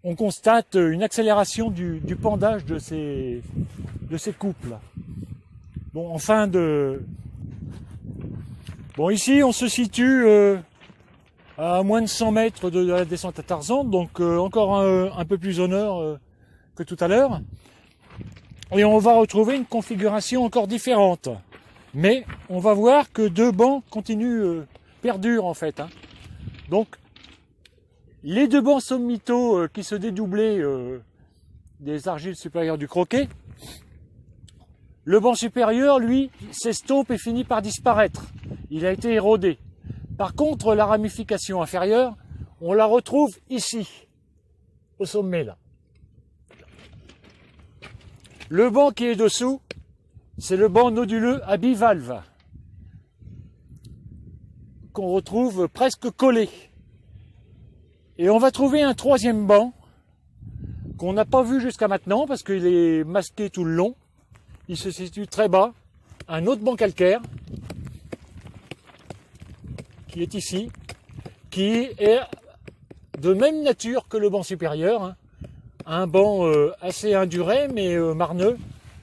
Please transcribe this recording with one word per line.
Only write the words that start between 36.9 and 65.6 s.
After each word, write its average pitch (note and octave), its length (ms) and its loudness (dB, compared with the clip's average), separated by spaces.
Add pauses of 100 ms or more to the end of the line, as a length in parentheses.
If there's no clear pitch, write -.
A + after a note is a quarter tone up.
et A3+ 80 -2
finit A#3 280 -4
par - 160 -2
disparaître. G#3+ 640 0 (440)
Il D#3 160 -6
a F#3 60 2
été A3+ 220 -2
érodé. G3 440 2 (600)
Par F#3+ 160 -4
contre, C#4+ 420 0
la G#3 100 4
ramification G#3 760 -2
inférieure, G#3 560 0 (420)
on E3+ 140 -4
la A3 120 6
retrouve B3 520 2 (120)
ici, A3+ 380 -6 (1120)
au G3 60 -2
sommet, F3+ 400 -2
là. G2 120 -14 (3000)
Le G#3 200 4
banc C#4 220 4
qui A#3+ 140 -4
est A#3 100 0
dessous, A#3+ 460 0 (760)
c'est F#3 200 -2
le G#3+ 100 6
banc A#3 240 4
noduleux A3+ 560 -2
à G3 100 0
bivalve, F#3+ 640 0 (2750)
qu'on F#3+ 160 -6
retrouve F#3+ 640 -2
presque B3 400 -2
collé. A#3 400 2 (1700)
Et F3 120 2
on A3 100 6
va C4 120 6
trouver C#4 300 2
un C#4 140 2
troisième A3+ 500 2
banc G#3 280 6 (1200)
qu'on F3+ 160 -4
n'a G#3+ 120 2
pas C4 180 4
vu B3 180 0
jusqu'à A3+ 260 -2
maintenant G3 380 0
parce C#4 160 -6
qu'il F#3+ 240 -4
est E3+ 380 4
masqué F#3+ 480 -4
tout F3+ 120 -6
le E3 120 -2
long. G3+ 200 0 (720)
Il E3+ 100 -10
se F#3+ 120 -8
situe F#3 380 -12
très G#3+ 200 0
bas. F#3+ 260 4 (540)